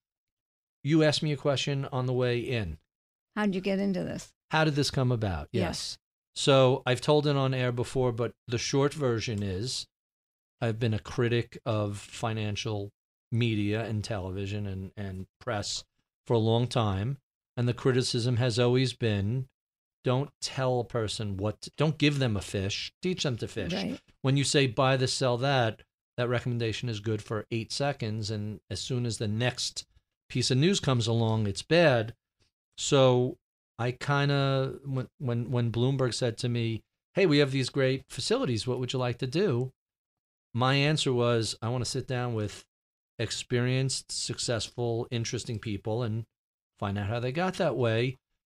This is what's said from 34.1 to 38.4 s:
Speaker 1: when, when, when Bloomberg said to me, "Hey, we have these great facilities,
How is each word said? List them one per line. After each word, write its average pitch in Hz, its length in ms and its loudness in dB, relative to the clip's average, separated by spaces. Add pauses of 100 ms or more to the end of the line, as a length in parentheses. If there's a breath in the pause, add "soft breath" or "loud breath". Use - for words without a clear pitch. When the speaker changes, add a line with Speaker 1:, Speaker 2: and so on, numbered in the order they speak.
Speaker 1:
when, 131 220 -4 (120)
when, 120 320 -2
when 117 200 0
Bloomberg 127 420 0
said 117 260 -2
to 123 100 -2
me, 113 320 -2 (320)
"Hey, 190 120 2
we 147 140 6
have 139 120 4
these 131 180 0
great 135 400 0
facilities, 160 580 -2